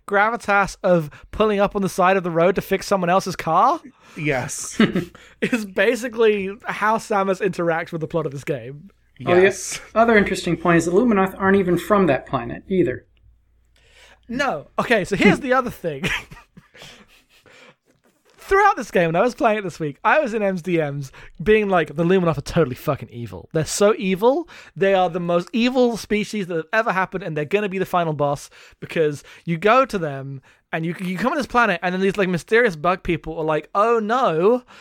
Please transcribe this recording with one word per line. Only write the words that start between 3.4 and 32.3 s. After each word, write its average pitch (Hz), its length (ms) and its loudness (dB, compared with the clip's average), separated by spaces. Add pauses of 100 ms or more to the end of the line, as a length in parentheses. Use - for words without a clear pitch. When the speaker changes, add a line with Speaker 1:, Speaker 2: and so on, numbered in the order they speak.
Speaker 2:
Yes. 143 600 -6 (340)
Speaker 1:
<laughs> - 300 -14
It's 214 220 -2
basically 214 840 0 (160)
how 214 320 -2
Samus 196 420 -2
interacts 170 540 -2
with 160 80 -6
the 156 60 -8
plot 160 180 -4
of 139 80 -8
this 139 100 -12
game. 143 460 -10 (360)
Speaker 3:
Oh, 170 80 2
yeah. 180 100 6
Speaker 2:
Yes. - 360 -2 (160)
Speaker 3:
Other 226 220 6
interesting 185 400 0
point 170 220 4
is 160 60 -2
the 175 60 -2
Luminoth 190 480 2
aren't 190 180 2
even 180 200 2
from 190 300 2
that 160 180 0
planet 123 420 -8
either. - 380 -2 (1200)
Speaker 1:
No. 233 400 -4 (100)
Okay, 208 280 2
so 196 100 -2
here's 311 240 6
the 247 140 -2
other 254 180 0
thing. 156 380 -8
<laughs> - 20 -4 (2250)
Throughout 392 380 4
this 254 140 -10
game, 175 160 4
when 165 100 0
I 185 40 4
was 240 140 0
playing 220 220 2
it 214 60 -6
this 175 160 -8
week, 147 260 -6
I 247 140 4
was 254 140 -2
in 226 80 -2
M's 190 200 -2
D 170 160 -2
Ms 143 340 -4 (320)
being 214 240 4
like, 165 300 0
"The 170 80 0
Luminoth 170 320 2
are 143 40 -6
totally 135 360 0
fucking 131 320 -6
evil. 101 420 -14
They're 156 140 0
so 208 320 4
evil. 233 500 2 (260)
They 196 200 2
are 185 160 4
the 175 100 -6
most 175 320 -2
evil 247 460 2
species 208 500 -4
that 180 80 -6
have 160 160 -4
ever 220 220 0
happened, 185 320 -4
and 160 100 -8
they're 151 80 -4
gonna 202 240 -2
be 190 120 -6
the 185 60 -2
final 170 280 -2
boss," 143 360 -4 (300)
because 151 420 -2 (220)
you 170 140 -4
go 220 280 4
to 220 120 -8
them, 139 440 -8 (300)
and 165 140 -4
you, 170 160 -4
you 180 160 -6
come 240 160 -2
on 330 40 -2
this 262 80 -2
planet, 220 380 0
and 180 100 -2
then 185 60 -4
these, 190 160 0
like, 190 140 0
mysterious 202 480 0